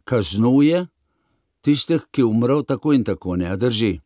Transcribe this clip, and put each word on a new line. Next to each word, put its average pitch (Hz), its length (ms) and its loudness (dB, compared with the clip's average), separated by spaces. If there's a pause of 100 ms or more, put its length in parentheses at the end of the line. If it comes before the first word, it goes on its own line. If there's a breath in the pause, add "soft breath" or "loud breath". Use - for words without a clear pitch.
kaznuje? 127 840 0 (800)
Tistih, 147 420 0
ki - 160 0
umrl 120 400 2
tako 143 300 -2
in 127 100 2
tako, 92 320 -4
ne, 87 120 -2
a 95 80 -4
drži? 110 400 -2 (100)